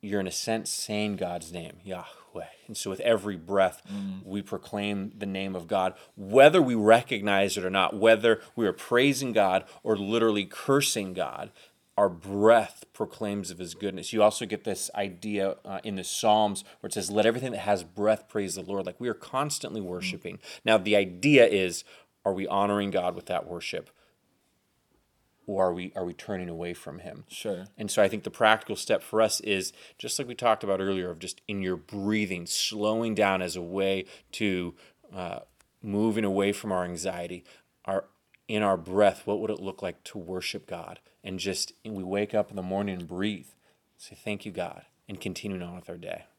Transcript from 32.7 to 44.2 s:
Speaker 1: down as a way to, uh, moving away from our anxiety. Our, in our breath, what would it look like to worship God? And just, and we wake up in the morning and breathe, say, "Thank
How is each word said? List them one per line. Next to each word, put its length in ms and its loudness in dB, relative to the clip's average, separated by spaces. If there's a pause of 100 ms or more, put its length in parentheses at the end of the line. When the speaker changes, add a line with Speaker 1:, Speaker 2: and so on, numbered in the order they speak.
Speaker 1:
down 260 4
as 160 -6
a 60 -8
way 420 -2 (280)
to, 420 -2 (360)
uh, 300 -10 (420)
moving 420 0
away 280 2
from 180 -6
our 140 0
anxiety. 600 -8 (420)
Our, 180 -2 (420)
in 160 0
our 140 4
breath, 500 2
what 140 0
would 100 -4
it 80 -4
look 220 -10
like 240 -8
to 140 -14
worship 480 -8
God? 340 -14 (240)
And 140 -8
just, 340 -4 (100)
and 120 -10
we 100 -6
wake 300 -2
up 160 0
in 60 -10
the 60 -6
morning 340 -2
and 120 -10
breathe, 400 -6 (480)
say, 200 -20
"Thank 280 -8